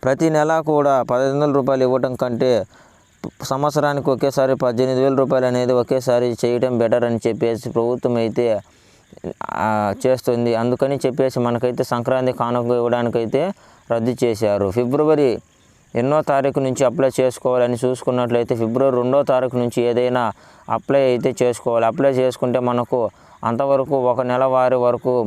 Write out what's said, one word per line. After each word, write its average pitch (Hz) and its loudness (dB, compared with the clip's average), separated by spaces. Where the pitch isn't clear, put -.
ప్రతి 139 0
నెలా 151 2
కూడా 147 2
పదహైదు 135 0
వందల 147 2
రూపాయలు 135 0
ఇవ్వటం 127 0
కంటే 127 0
సంవత్సరానికి 143 0
ఒకేసారి 135 0
పద్దెనిమిది 127 0
వేల 135 2
రూపాయలు 127 2
అనేది 123 0
ఒకేసారి 123 0
చేయటం 123 0
బెటర్ 117 2
అని 117 0
చెప్పేసి 117 -2
ప్రభుత్వం 120 0
అయితే, 113 -2
ఆ, - 0
చేస్తుంది. 120 0
అందుకని 131 0
చెప్పేసి 131 0
మనకైతే 120 -2
సంక్రాంతి 127 -2
కానుక 120 -2
ఇవ్వడానికైతే 120 0
రద్దు 117 -2
చేశారు. 104 0
ఫిబ్రవరి 143 2
ఎన్నో 147 0
తారీఖు 139 0
నుంచి 127 0
అప్లై 135 0
చేసుకోవాలని 123 0
చూసుకున్నట్లయితే 123 0
ఫిబ్రవరి 123 0
రెండో 127 2
తారీఖు 127 0
నుంచి 120 -4
ఏదైనా 123 0
అప్లై 139 2
అయితే 123 0
చేసుకోవాలి. 117 0
అప్లై 139 2
చేసుకుంటే 127 0
మనకు 120 -2
అంతవరకు 139 0
ఒక 120 -2
నెల 127 0
వారి 127 2
వరకు 120 0